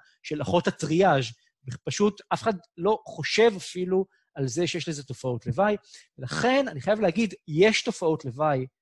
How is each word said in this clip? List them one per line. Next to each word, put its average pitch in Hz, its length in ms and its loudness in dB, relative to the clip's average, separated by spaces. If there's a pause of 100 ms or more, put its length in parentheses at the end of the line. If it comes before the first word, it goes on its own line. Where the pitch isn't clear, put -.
(240)
של 151 180 -6
אחות 175 260 2
הטריאז'. 156 580 2 (580)
פשוט 202 380 -2 (120)
אף - 100 -2
אחד 220 100 0 (240)
לא 190 300 0
חושב 214 500 2
אפילו 185 480 -2 (300)
על 139 120 -2
זה 151 200 -2
שיש 165 220 -6
לזה 143 140 -6
תופעות 123 420 -6
לוואי, 185 300 0 (420)
ולכן 226 500 0
אני 147 140 -10
חייב 214 180 0
להגיד, 208 340 2 (140)
יש 180 340 4
תופעות 160 440 -2
לוואי 135 400 0 (160)